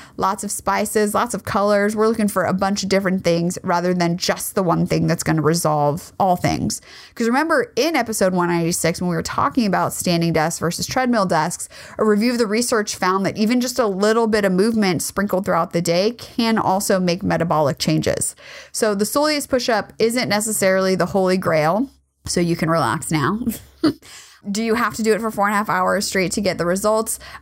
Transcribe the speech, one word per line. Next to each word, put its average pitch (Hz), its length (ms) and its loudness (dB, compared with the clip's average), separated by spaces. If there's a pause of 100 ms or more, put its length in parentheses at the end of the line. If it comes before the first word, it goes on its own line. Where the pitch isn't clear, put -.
(180)
lots 190 260 -2
of 202 80 -8
spices, 208 640 0
lots 214 200 0
of 196 100 -6
colors. 208 520 0
We're 214 120 2
looking 226 200 2
for 190 160 0
a - 100 0
bunch 196 300 -2
of 190 60 -4
different 190 340 0
things 170 400 0
rather 175 300 0
than 175 240 0
just - 380 -4
the 196 80 0
one 165 220 2
thing 165 220 0
that's 165 160 0
gonna 160 180 0
resolve 151 800 0
all 185 160 4
things. - 460 -2 (340)
'Cause 226 120 -2
remember, 277 480 2
in 302 200 0
episode 214 380 0
one 175 160 0
ninety-six, 170 520 0
when 180 80 -2
we 170 60 -2
were 160 80 -4
talking - 420 0
about 175 280 0
standing 170 400 0
desks 156 260 0
versus - 260 -4
treadmill 240 400 0
desks, 170 420 -2 (300)
a 214 80 2
review 214 260 4
of 240 60 -2
the 233 100 2
research 214 480 0
found 190 300 0
that - 120 -2
even 233 240 2
just 247 180 -4
a 233 80 2
little 214 400 2
bit 214 180 2
of 190 60 2
movement 196 500 2
sprinkled 196 440 -2
throughout 175 280 0
the 175 80 2
day 175 300 2
can 226 460 -2
also 190 420 2
make 180 240 0
metabolic 165 560 0
changes. - 560 0 (360)
So 214 240 0
the 208 100 0
soleus 294 420 0
push-up 240 520 -2
isn't 226 300 0
necessarily 190 640 2
the 185 120 0
holy 185 300 2
grail, 175 520 0 (360)
so - 140 -2
you 170 160 2
can 165 140 -2
relax 151 420 0
now. 160 280 0 (420)
<laughs> 311 80 2 (600)
Do 202 140 -2
you 226 120 0
have 226 200 -2
to 226 80 -4
do 220 100 4
it 214 80 0
for 226 100 -4
four 202 160 0
and 208 60 2
a 208 40 4
half 208 120 0
hours 185 380 0
straight 185 260 0
to 220 80 -2
get 185 160 0
the 165 80 -2
results? 214 540 0 (220)